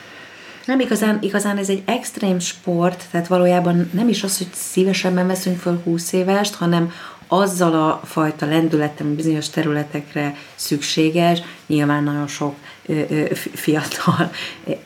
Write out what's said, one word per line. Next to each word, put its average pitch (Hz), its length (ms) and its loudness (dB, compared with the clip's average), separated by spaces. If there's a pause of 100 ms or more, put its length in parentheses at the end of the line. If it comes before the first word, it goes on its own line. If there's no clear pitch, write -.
(640)
Nem 262 160 2
igazán, 214 420 2
igazán 202 340 0
ez 196 120 -2
egy 196 160 0
extrém 208 540 -2
sport, 175 720 -2
tehát 170 160 -2
valójában 175 640 4
nem 214 160 2
is 214 140 2
az, 190 160 -2
hogy 180 140 -4
szívesebben 185 720 0
veszünk 185 320 0
föl 175 260 -2
húsz 165 280 -2
évest, 196 420 2
hanem 170 380 2 (360)
azzal 180 460 4
a 156 300 2
fajta 151 420 -2
lendületem 151 680 2
bizonyos 156 360 0
területekre 147 840 -2 (200)
szükséges, 165 880 2 (240)
nyilván 147 380 2
nagyon 147 220 -2
sok, 143 280 -4 (320)
ö, 151 140 -2 (100)
ö, 151 140 0 (100)
fi-, - 200 -8
fiatal, 165 760 0 (340)
ö, - 60 -8 (160)